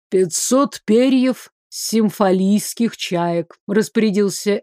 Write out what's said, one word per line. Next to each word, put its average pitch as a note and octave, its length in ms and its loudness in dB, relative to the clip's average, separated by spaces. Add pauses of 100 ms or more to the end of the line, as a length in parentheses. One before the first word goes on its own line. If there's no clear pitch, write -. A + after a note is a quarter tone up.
(100)
«Пятьсот F#3+ 760 0
перьев B3+ 680 2 (180)
симфолийских G3+ 1300 0
чаек», E3+ 680 -4
распорядился G#3 960 0